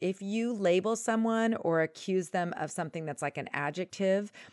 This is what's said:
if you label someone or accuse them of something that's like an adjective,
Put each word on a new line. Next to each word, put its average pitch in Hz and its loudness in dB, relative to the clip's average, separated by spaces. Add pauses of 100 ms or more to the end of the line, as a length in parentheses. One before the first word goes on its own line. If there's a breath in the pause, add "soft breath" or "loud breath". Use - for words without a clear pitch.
if 190 -2
you 220 -2
label 196 4
someone 226 2
or 165 2
accuse 175 -2
them 175 -2
of 156 -4
something 160 -6
that's 147 -6
like 147 -4
an 135 -6
adjective, 190 0 (200 loud breath)